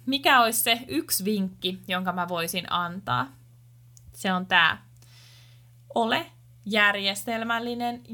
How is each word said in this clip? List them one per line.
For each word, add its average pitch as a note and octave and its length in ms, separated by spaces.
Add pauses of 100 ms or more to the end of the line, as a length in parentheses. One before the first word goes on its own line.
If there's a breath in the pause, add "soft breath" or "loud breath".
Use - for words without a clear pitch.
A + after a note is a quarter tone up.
Mikä C#4 360
olisi A3+ 200
se A#3 260
yksi C4+ 380
vinkki, F#3 600
jonka F#3 240
mä F3+ 160
voisin E3+ 440
antaa? F3 560 (880)
Se F#3+ 200
on F#3 120
tää. F3+ 400 (1080 soft breath)
Ole A#3+ 360 (340)
järjestelmällinen A3+ 1400 (120)